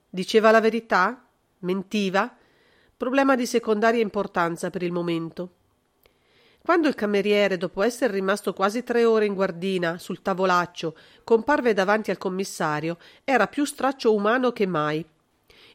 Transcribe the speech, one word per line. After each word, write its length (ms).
Diceva 400
la 100
verità? 640
Mentiva? 720
Problema 400
di 80
secondaria 560
importanza 720
per 120
il 80
momento. 640
Quando 260
il 60
cameriere, 600
dopo 260
essere 320
rimasto 380
quasi 300
tre 220
ore 220
in 80
guardina 640
sul 240
tavolaccio, 760
comparve 480
davanti 380
al 80
commissario, 800
era 220
più 180
straccio 500
umano 380
che 140
mai. 380